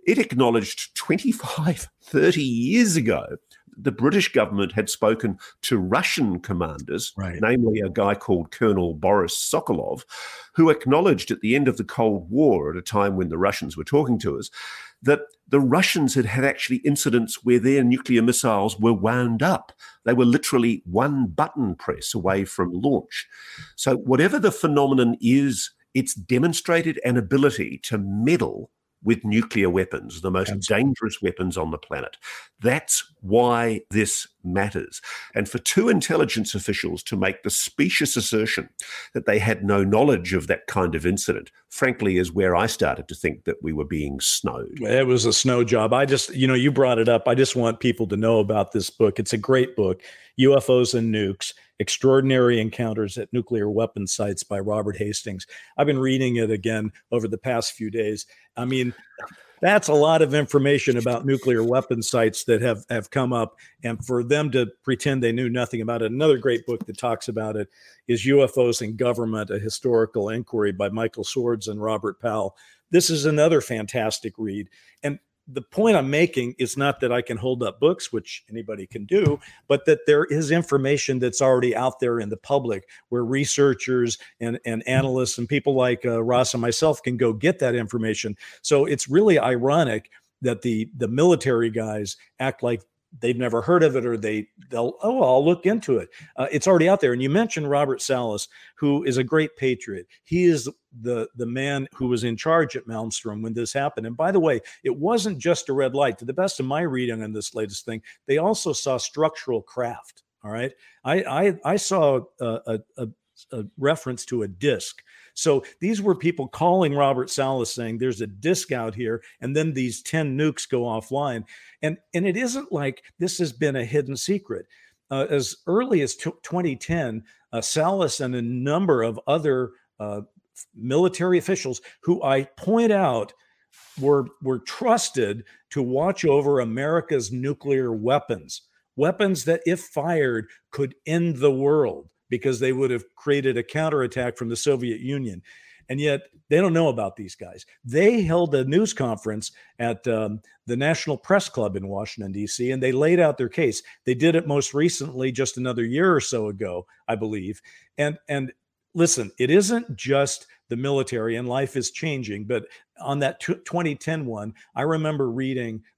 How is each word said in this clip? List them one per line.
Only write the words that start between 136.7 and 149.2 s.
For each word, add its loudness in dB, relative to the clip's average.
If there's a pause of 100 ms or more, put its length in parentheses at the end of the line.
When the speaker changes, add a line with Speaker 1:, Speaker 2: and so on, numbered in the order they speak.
Speaker 2:
nuclear -2
weapons, -2 (340)
weapons 0
that, 2
if 0
fired, -2 (240)
could -4 (100)
end 0
the 4
world 0 (200)
because -2
they 2
would 0
have -2 (120)
created 0
a -2
counterattack -2
from -6
the -6
Soviet -2
Union. -8 (480)
And -4
yet 0 (280)
they 6
don't 4
know 4
about -4
these -14
guys. -18 (180)
They 4
held 2
a 2
news 2
conference -4 (280)